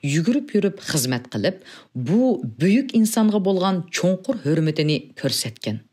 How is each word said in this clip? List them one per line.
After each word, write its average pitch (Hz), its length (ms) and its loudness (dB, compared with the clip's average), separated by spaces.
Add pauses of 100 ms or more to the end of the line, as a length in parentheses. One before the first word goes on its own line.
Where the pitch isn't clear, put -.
yugurib 170 520 0
yurib 196 260 0
xizmat 127 500 -4
qilib, - 280 -2 (380)
bu 143 260 2 (340)
buyuk 214 400 2
insonga 214 500 2
bo'lgan 190 300 2 (120)
cho'nqur 185 540 0
hurmatini 151 560 0 (160)
ko'rsatgan. 113 640 -6 (160)